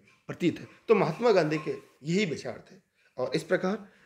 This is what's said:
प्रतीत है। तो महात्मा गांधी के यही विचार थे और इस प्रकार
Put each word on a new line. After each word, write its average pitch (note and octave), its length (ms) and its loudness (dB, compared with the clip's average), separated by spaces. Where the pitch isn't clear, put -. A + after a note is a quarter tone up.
प्रतीत D#3+ 320 -2
है। - 100 -16
तो A#3 60 6
महात्मा F#3 380 4
गांधी D#3 260 4
के D3+ 180 -6
यही F3 220 0
विचार B2+ 480 -8
थे - 40 -20
और B2+ 160 -4
इस D#3+ 80 -2
प्रकार F#3 460 -2